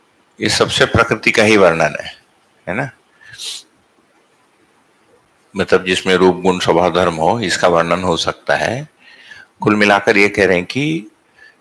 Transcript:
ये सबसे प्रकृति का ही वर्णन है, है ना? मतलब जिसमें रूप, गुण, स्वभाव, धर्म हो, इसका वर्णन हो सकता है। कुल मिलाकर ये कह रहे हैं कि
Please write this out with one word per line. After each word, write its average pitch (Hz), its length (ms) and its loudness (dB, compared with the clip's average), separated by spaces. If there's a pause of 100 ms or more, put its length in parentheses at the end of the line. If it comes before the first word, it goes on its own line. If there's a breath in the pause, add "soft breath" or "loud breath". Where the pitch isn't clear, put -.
(400)
ये 107 100 -6
सबसे - 360 -2
प्रकृति 117 460 0
का 110 120 2
ही 107 140 4
वर्णन 82 420 2
है, - 140 -16 (540)
है 87 80 -6
ना? 131 140 -6 (2750 loud breath)
मतलब 92 300 0
जिसमें 92 300 0
रूप, 90 200 4
गुण, 90 240 0
स्वभाव, 87 340 2
धर्म 87 220 0
हो, 82 240 0
इसका 92 280 -2
वर्णन 87 360 0
हो 90 140 -2
सकता - 380 -4
है। 104 320 -4 (760 soft breath)
कुल 107 140 0
मिलाकर 104 420 2
ये 101 120 4
कह 101 160 0
रहे 92 120 2
हैं 87 80 -4
कि 156 460 -6 (500 soft breath)